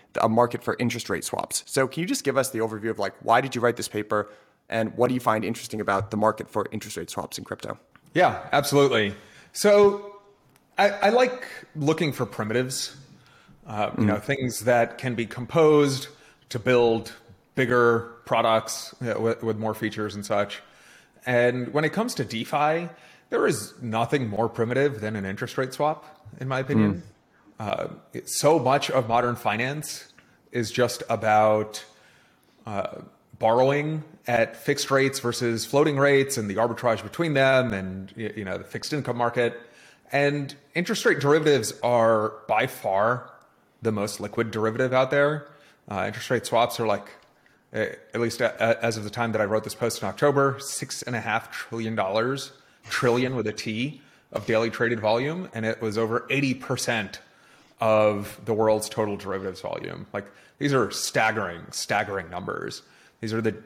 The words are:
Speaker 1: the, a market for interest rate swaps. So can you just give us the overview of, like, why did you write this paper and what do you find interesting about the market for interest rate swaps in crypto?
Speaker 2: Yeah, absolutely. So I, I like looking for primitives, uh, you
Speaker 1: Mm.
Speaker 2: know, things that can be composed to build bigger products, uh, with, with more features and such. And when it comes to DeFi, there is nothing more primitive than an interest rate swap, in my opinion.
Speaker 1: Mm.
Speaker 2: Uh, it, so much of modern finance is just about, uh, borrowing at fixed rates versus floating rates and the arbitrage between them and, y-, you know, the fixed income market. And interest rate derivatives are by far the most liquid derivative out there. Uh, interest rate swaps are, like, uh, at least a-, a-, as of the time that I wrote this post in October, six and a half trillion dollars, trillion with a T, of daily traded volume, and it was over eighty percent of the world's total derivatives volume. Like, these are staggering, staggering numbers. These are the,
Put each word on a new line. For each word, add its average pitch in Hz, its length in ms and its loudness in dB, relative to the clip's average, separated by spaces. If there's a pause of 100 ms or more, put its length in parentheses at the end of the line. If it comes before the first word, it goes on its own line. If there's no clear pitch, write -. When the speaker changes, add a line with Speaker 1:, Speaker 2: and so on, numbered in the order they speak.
(140)
Speaker 1:
the, - 100 2
a 113 40 4
market 117 340 2
for - 160 -2
interest 117 300 -2
rate 87 160 -2
swaps. - 420 -4
So - 200 0
can 156 140 -6
you 175 60 -2
just 269 180 -4
give 127 120 -2
us 127 140 2
the 113 80 -4
overview 110 320 -2
of, 107 80 -4
like, 98 240 -4
why 117 180 4
did 135 140 -2
you 120 60 -4
write 120 160 2
this 110 120 -6
paper 104 400 -2 (400)
and 110 280 -2
what 123 120 4
do 127 60 0
you 123 60 -2
find 110 240 0
interesting 110 360 -6
about 98 300 0
the 110 60 -4
market 107 340 0
for 104 220 -2
interest 107 240 -10
rate 87 140 -8
swaps - 280 -8
in - 60 -14
crypto? - 340 -10 (360)
Speaker 2:
Yeah, 151 260 4 (120)
absolutely. 127 600 4 (380)
So 202 640 4 (640)
I, 202 120 4
I 202 200 2
like 247 360 2 (300)
looking 156 360 0
for 120 140 -4
primitives, 120 680 -4 (680)
uh, 107 300 -2
you 120 80 2
Speaker 1:
Mm. - 20 4
Speaker 2:
know, 107 120 2
things 127 420 -4
that 120 380 2
can 127 160 -6
be 113 120 -4
composed 147 840 2 (400)
to 120 100 -6
build 117 540 2 (420)
bigger 120 580 4 (120)
products, 113 760 2
uh, 110 200 -2
with, 113 220 0
with 110 140 -2
more 107 180 -4
features 107 400 -6
and 101 120 -10
such. 104 360 -2 (600)
And 123 480 2
when 151 120 0
it 156 80 -2
comes 233 220 -2
to 123 100 -2
DeFi, 151 640 -2 (420)
there - 160 2
is 131 340 -2
nothing 120 480 0
more 110 200 0
primitive 123 520 0
than 107 160 -4
an 98 80 -6
interest 101 340 -6
rate 131 140 -4
swap, 151 320 -2 (360)
in 131 80 -6
my 131 120 -2
opinion. 107 420 2 (560)
Speaker 1:
Mm. 110 60 -10
Speaker 2:
Uh, 50 240 -4 (240)
it, - 160 -10
so 156 300 4
much 131 320 2
of 127 180 0
modern 120 280 2
finance 123 760 -4 (400)
is 117 180 -2
just 120 380 0
about, 107 760 4 (840)
uh, 98 340 -6 (380)
borrowing 143 640 2 (240)
at 117 300 0
fixed - 340 -2
rates 135 300 4
versus 117 460 -2
floating 143 320 2
rates 139 400 4
and 104 120 -2
the 95 60 -4
arbitrage 113 460 0
between 156 320 -2
them 135 380 4
and, 95 440 -6
y-, 113 200 -8
you 107 80 -6
know, 92 140 -6
the - 60 -14
fixed - 280 -10
income 123 240 -4
market. 120 440 0 (520)
And 143 420 0 (200)
interest 180 300 -2
rate 175 160 2
derivatives 143 640 4
are 113 500 4 (160)
by 117 180 2
far 110 640 0 (520)
the 113 100 0
most 104 280 -4
liquid 110 300 -2
derivative 113 420 0
out 131 180 2
there. 143 380 0 (420)
Uh, 95 160 -2
interest 107 240 -8
rate 120 160 0
swaps 120 340 0
are, 113 60 -2
like, 101 220 -2 (640)
uh, 110 120 -2 (280)
at 113 60 -4
least 117 200 -2
a-, 117 180 0
a-, 113 240 2
as 113 140 0
of 107 80 -8
the 104 60 -10
time 117 220 -4
that 107 80 0
I 104 40 0
wrote 107 200 0
this 110 100 -10
post - 280 -4
in 101 60 -4
October, 139 500 2
six - 440 -10
and 123 120 -6
a 113 60 -4
half 113 300 -4
trillion 113 440 -6
dollars, 113 580 -2 (360)
trillion 127 480 2
with 107 100 -2
a 107 60 -2
T, 120 480 -6 (320)
of 107 140 -6
daily 113 240 2
traded 117 300 0
volume, 139 540 0
and 110 120 -4
it 113 160 -4
was 107 160 -2
over 113 320 0
eighty 135 240 0
percent 120 640 -4 (600)
of 107 640 2
the 113 100 -2
world's 107 340 2
total 104 280 -2
derivatives 95 440 -8
volume. - 520 -8
Like, 101 120 -8 (340)
these 143 140 0
are 117 180 2
staggering, 107 800 -2
staggering 98 600 -4
numbers. - 520 -8 (380)
These 110 120 -6
are 113 80 0
the, 110 140 0 (100)